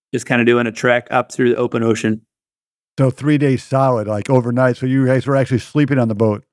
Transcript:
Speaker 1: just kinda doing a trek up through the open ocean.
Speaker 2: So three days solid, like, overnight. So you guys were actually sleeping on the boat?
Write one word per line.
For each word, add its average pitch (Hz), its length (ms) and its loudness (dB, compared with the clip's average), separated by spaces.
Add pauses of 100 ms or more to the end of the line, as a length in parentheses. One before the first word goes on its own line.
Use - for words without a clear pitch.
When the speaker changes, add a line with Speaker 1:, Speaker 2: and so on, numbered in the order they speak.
(140)
Speaker 1:
just 117 120 -6
kinda 120 200 0
doing 120 200 4
a 113 60 -4
trek 120 400 0
up 127 200 -2
through 127 180 0
the 117 80 0
open 120 260 -2
ocean. 110 380 0 (760)
Speaker 2:
So 131 140 2
three 147 260 -2
days 135 260 0
solid, 131 440 0
like, 104 240 -4
overnight. 123 460 2
So 131 100 -6
you 131 180 0
guys 127 220 0
were 139 80 0
actually 131 240 0
sleeping 143 400 0
on 117 80 0
the 110 80 -4
boat? 107 380 0